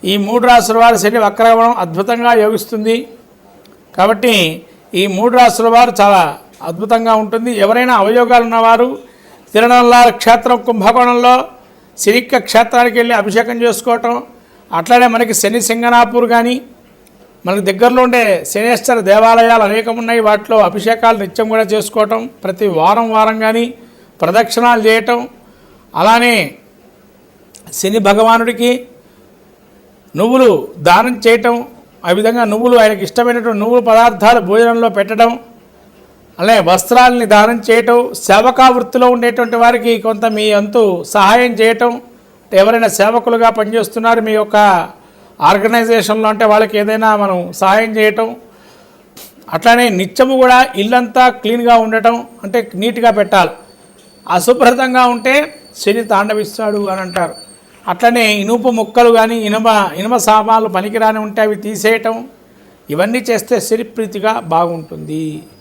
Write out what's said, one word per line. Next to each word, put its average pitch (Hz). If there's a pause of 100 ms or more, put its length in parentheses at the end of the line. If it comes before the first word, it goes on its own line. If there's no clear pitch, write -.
ఈ 185 (140)
మూడు 233
రాసుల 233
వారు 233
శని 220
వక్రగమనం 226 (100)
అద్భుతంగా 220 (120)
యోగిస్తుంది. 220 (1000)
కాబట్టి 214 (600)
ఈ 185
మూడు 208
రాసుల 233
వారు 233
చాలా 196 (460)
అద్భుతంగా 226 (100)
ఉంటుంది. 226 (140)
ఎవరైనా 247
అవయోగాలు 240
ఉన్నవారు 226 (640)
తిరునల్లారు 240 (100)
క్షేత్రం 240
కుంభకోణంలో 240 (640)
శనిక్క 247
క్షేత్రానికి 233
వెళ్ళి 233
అభిషేకం 220
చేసుకోవటం, 233 (500)
అట్లానే 240
మనకి 233
శని 220
సింగనాపూర్ 240
కానీ 233 (880)
మనకి 190
దగ్గరలో 240
ఉండే 226
శనేశ్వర 233
దేవాలయాలు 226
అనేకం 220
ఉన్నాయి, 233
వాటిలో 214 (120)
అభిషేకాలు 226
నిత్యం 202
కూడా 220
చేసుకోవటం, 214 (140)
ప్రతి 196
వారం 190
వారం 220
కానీ 226 (480)
ప్రదక్షిణాలు 226
చేయటం, 226 (760)
అలానే 220 (1160)
శని 202
భగవానుడికి 226 (1500)
నువ్వులు 247 (280)
దానం 202
చేయటం, 240 (400)
ఆ 175
విధంగా 226
నువ్వులు 233
ఆయనకి 214
ఇష్టమైనటువంటి 233
నువ్వుల 233
పదార్థాలు 226
భోజనంలో 233
పెట్టడం, 220 (1000)
అలాగే 208
వస్త్రాలని 240
దానం 214 (120)
చేయటం, 240
సేవకా 247
వృత్తిలో 247
ఉండేటువంటి 240
వారికి 233 (140)
కొంత 220
మీ 214
వంతు 208
సహాయం 226
చేయటం, 226 (520)
ఎవరైనా 220
సేవకులుగా 233
పనిచేస్తున్నారు 220
మీ 220
యొక్క 214 (840)
ఆర్గనైజేషన్లో 220
అంటే 214
వాళ్ళకి 214
ఏదైనా 220
మనం 185
సహాయం 214
చేయటం, 226 (1160)
అట్లానే 240
నిత్యము 208
కూడా 254 (240)
ఇల్లంతా 247
క్లీన్గా 240 (100)
ఉండటం 226 (180)
అంటే 220
నీట్గా 226
పెట్టాలి. 190 (760)
అశుభ్రతంగా 247
ఉంటే 254 (240)
శని 226
తాండవిస్తాడు 208
అని 190
అంటారు. 180 (520)
అట్లనే 233
ఇనుప 226
ముక్కలు 226
కానీ 226 (100)
ఇనుప, 220 (280)
ఇనుప 214
సామాన్లు 220
పనికిరాని 214
ఉంటే 214
అవి 214
తీసేయటం, 220 (760)
ఇవన్నీ 202 (100)
చేస్తే 220
శని 226
ప్రీతిగా 214
బాగుంటుంది. 160 (180)